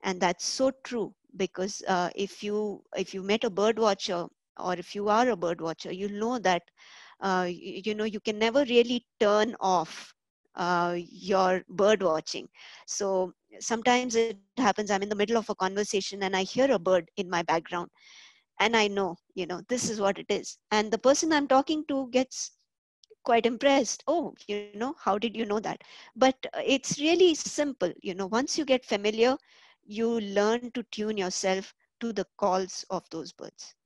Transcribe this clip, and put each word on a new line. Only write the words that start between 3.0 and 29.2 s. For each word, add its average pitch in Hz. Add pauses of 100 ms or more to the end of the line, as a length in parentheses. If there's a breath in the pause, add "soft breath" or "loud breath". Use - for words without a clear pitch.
you 190
met 202
a 233
bird 208
watcher, 196 (320)
or 180
if 175
you 202
are 226
a 220
bird 170
watcher, 160
you'll 202
know 240
that, 185 (580 loud breath)
uh, 185
y-, 180
you 214
know, 214
you 214
can 214
never 233
really 240 (140)
turn 214
off, - (400)
uh, 175
your 185
bird 196
watching. 160 (380 loud breath)
So 190 (280)
sometimes 247
it 226
happens, -
I'm 202
in 214
the 196
middle 202
of 208
a -
conversation 208
and -
I 202
hear 190
a -
bird 202
in -
my 185
background, 170 (800 loud breath)
and 226
I 214
know, 196 (180)
you 180
know, 175
this 240
is 220
what 196
it -
is. - (120)
And 214
the 214
person 294
I'm 285
talking 294
to 269
gets - (720)
quite 233
impressed. 269
"Oh, 285 (140)
you 208
know, 208
how 226
did - (180)
you 226
know 208
that?" - (160)
But, - (280)
uh, -
it's -
really 339
simple. 262 (100)
You 196
know, 190
once 226
you 311
get 254
familiar, 220 (480 soft breath)